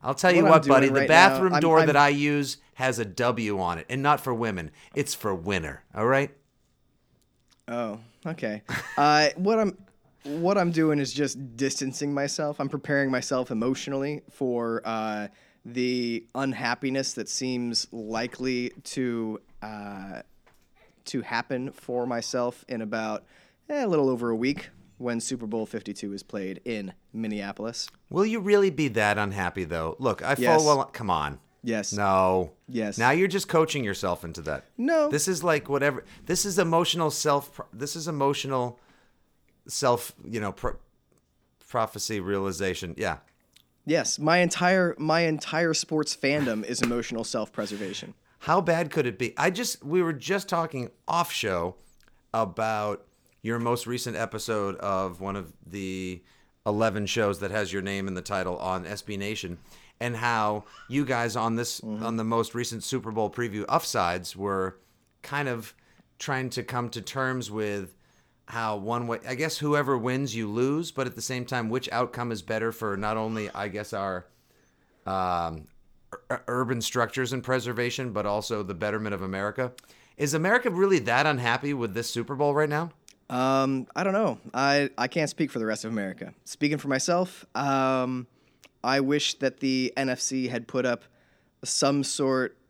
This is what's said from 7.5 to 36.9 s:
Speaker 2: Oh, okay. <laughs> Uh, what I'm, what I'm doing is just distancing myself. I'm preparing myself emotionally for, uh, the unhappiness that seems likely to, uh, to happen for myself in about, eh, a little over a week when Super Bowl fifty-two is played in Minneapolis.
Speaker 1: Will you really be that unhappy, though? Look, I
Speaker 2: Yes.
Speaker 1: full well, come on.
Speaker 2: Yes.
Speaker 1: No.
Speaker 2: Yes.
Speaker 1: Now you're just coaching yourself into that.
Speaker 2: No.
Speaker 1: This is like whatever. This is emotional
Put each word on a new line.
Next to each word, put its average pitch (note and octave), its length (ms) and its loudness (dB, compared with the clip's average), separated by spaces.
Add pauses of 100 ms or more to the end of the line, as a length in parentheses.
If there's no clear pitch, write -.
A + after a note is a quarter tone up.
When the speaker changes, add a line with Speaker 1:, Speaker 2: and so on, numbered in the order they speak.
Speaker 2:
Oh, A#2 320 -4 (260)
okay. A#2 420 -6
<laughs> - 300 -6
Uh, D3 380 6
what G#3 240 2
I'm, G#3 180 0 (460)
what E3+ 340 2
I'm F3 140 2
doing D#3+ 260 4
is C#3 160 -2
just C3+ 420 -4
distancing C#3 560 -2
myself. C#3+ 480 -2
I'm C#3 100 -2
preparing C#3 420 0
myself B2+ 400 0
emotionally C3+ 800 -2
for, A#2 520 -2
uh, A2 440 -4 (360)
the B2 720 -2
unhappiness C3 800 -2
that G#2+ 160 -8
seems A#2+ 600 -2
likely A#2+ 800 -4 (140)
to, A#2 540 -4 (220)
uh, G2+ 600 -12 (840)
to C3 160 -4
happen B2+ 500 -4
for B2 360 -6
myself B2 600 -4
in A#2 140 -6
about, A2 440 -4 (440)
eh, C#4+ 160 -2
a - 20 0
little D3+ 220 4
over A#2+ 220 0
a A2+ 40 2
week C3 360 -2 (260)
when A#2+ 220 -2
Super A#2+ 260 -6
Bowl G#2+ 220 -4
fifty-two G#2 460 -8
is G2 100 -10
played F#2+ 420 -8
in G#2 280 -6 (200)
Minneapolis. G#2+ 760 -6 (200)
Speaker 1:
Will F#3 160 2
you A3 140 0
really G3 320 4
be D3 160 0
that G#2 320 2
unhappy, G2 460 -2
though? D#2+ 340 -2
Look, A#2+ 240 0
I C#3 120 0
Speaker 2:
Yes. B2 220 4
Speaker 1:
full D#3 80 4
well, D3 200 6
come G#2+ 260 -6
on. D2 260 -2 (260)
Speaker 2:
Yes. A2 300 -2
Speaker 1:
No. F#2+ 600 4 (140)
Speaker 2:
Yes. A2 300 -4
Speaker 1:
Now A#2 140 4
you're F3+ 160 4
just F#3+ 200 -2
coaching D#3+ 360 2
yourself F#2+ 400 -2
into E2 180 -10
that. D2 240 -6 (140)
Speaker 2:
No. D4+ 300 2
Speaker 1:
This D3+ 180 0
is E3 160 -2
like D#3 260 2
whatever. C#3 360 0 (200)
This F3+ 180 0
is G3 140 0
emotional E3 540 2